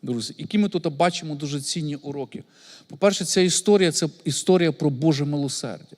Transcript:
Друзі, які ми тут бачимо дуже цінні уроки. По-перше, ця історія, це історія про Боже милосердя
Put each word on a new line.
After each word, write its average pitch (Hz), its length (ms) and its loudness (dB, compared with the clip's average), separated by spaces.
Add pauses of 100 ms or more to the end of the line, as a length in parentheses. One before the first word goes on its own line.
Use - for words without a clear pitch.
Друзі, 123 360 -8
які 160 200 -4
ми 202 120 2
тут 165 260 -4
бачимо 160 400 -2
дуже 143 260 -6
цінні 151 340 -6
уроки. 139 480 -12 (440)
По-перше, 196 380 2
ця 190 160 2
історія, 185 500 4
це 156 180 -2 (160)
історія 170 460 2
про 151 180 0
Боже 139 360 2
милосердя 139 720 -6